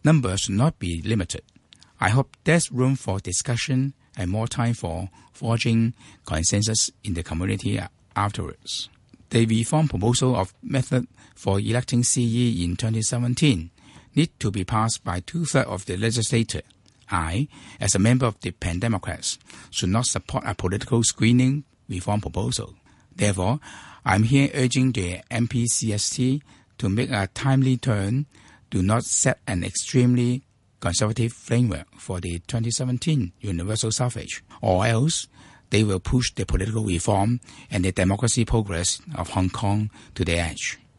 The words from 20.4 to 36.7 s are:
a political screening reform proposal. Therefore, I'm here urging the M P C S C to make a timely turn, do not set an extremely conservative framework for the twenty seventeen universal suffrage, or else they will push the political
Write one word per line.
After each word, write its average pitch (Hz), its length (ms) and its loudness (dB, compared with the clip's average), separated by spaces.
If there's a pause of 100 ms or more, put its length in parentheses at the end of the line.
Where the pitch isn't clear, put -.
a - 120 -4
political 98 480 -2
screening 127 580 2 (260)
reform 101 320 -2
proposal. 107 540 -6 (400)
Therefore, 101 460 0 (440)
I'm 101 200 4
here 139 280 4
urging 131 380 2
the 92 300 -4 (100)
M 120 160 0
P 120 220 -2
C 110 240 0
S 104 100 -2
C 131 400 -2 (340)
to - 120 -2
make 107 220 0
a 98 240 -2
timely 131 420 2
turn, 113 500 0 (420)
do 92 140 0
not 107 220 2
set - 420 0
an 87 160 -2
extremely 123 800 0 (380)
conservative 110 520 0
framework 113 540 0 (100)
for 90 240 -8
the 85 280 -6
twenty 117 240 -2
seventeen 127 680 -2
universal 104 520 -2
suffrage, - 500 -4 (180)
or 98 240 2
else 117 440 0 (420)
they 107 140 6
will 95 160 2
push - 340 0
the - 100 -4
political 110 400 -2